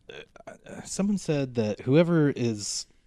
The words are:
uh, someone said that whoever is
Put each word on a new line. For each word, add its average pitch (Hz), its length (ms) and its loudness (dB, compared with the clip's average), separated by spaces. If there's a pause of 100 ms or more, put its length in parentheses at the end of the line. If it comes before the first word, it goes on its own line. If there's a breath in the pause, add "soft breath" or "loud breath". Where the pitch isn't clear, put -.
(480)
uh, - 60 -18 (320)
someone 202 320 -2
said 139 380 -2
that 107 260 0
whoever 160 480 4
is 117 560 -4 (220)